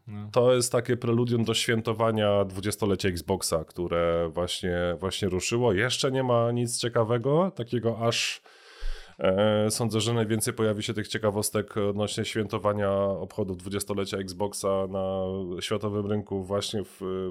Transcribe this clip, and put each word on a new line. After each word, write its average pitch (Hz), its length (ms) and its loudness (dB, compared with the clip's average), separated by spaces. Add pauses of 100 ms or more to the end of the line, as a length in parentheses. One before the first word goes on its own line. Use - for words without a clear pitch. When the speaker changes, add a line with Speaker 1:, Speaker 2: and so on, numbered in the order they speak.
Speaker 1:
No. 104 240 -12
Speaker 2:
to 123 220 6
jest 123 180 2
takie 120 260 2
preludium 120 460 2
do 113 100 0
świętowania 110 920 2
dwudziestolecia 98 640 0
Xboxa, 87 560 0
które 85 680 0
właśnie, 87 440 -2 (220)
właśnie 95 300 -2
ruszyło. 113 440 2
Jeszcze 123 380 0
nie 131 120 0
ma 120 280 2
nic 120 280 -2
ciekawego, 123 760 2
takiego 113 440 -2
aż, - 420 0 (800)
e, 107 520 4
sądzę, 110 300 0
że 117 120 0
najwięcej 110 400 0
pojawi 107 300 2
się 113 100 -2
tych 101 140 -4
ciekawostek 107 720 -2
odnośnie 104 480 0
świętowania 104 680 0
obchodów 98 600 -2
dwudziestolecia 98 600 -4
Xboxa 98 720 -2
na 95 340 -2 (360)
światowym 104 460 -2
rynku 101 380 -2
właśnie 98 400 -2
w, - 180 -16 (300)